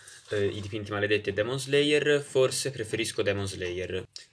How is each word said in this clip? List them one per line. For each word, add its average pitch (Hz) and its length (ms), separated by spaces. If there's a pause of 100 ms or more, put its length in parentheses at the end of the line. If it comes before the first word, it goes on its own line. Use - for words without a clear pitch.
(300)
eh, 101 160
I 101 140
Dipinti 104 300
Maledetti 104 400
e - 20
Demon 117 280
Slayer, 143 640
forse 131 480
preferisco 113 520
Demon 101 240
Slayer, 92 600 (260)